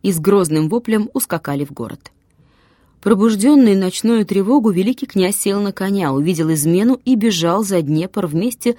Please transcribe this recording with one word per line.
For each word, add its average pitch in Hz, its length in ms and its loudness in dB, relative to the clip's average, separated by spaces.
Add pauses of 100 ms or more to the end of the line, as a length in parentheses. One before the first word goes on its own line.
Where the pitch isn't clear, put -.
и 196 80 0
с 165 80 0
грозным 156 500 2
воплем 220 440 -2
ускакали 147 520 -4
в 143 60 -20
город. 120 400 -14 (880)
Пробужденный 220 760 4
ночною 196 500 0
тревогу, 208 440 0
великий 202 380 -2
князь 190 300 -2
сел 202 220 -2
на 202 120 -4
коня, 190 420 -2
увидел 160 400 0
измену 180 500 0
и 254 120 2
бежал 196 480 0
за 190 180 -2
Днепр 165 460 -4
вместе 196 520 -4